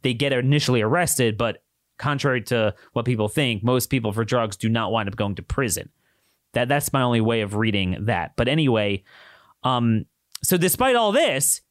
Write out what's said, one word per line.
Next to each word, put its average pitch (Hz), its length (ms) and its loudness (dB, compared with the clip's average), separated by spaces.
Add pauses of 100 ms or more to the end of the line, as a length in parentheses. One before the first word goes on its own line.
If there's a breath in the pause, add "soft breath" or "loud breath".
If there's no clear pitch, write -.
They 127 140 0
get 139 180 0
initially 127 480 2
arrested, 117 560 0
but 113 260 -4 (360)
contrary 131 460 0
to 110 280 2 (200 loud breath)
what 117 120 -2
people 110 240 0
think, 117 340 -2
most 123 280 0
people 113 200 0
for 110 140 -2
drugs 113 320 -2
do 113 100 -2
not 110 240 0
wind 110 160 0
up 98 80 -8
going 101 200 -2
to - 80 -12
prison. - 480 -4 (640)
That, 123 140 0
that's 143 240 0
my 135 120 0
only 120 180 2
way 113 200 2
of 101 120 -4
reading 101 520 0
that. 90 300 -2
But 117 120 0
anyway, 113 560 0 (580 loud breath)
um, 120 460 0 (340)
so - 160 0
despite 185 380 2
all 226 160 2
this 202 600 0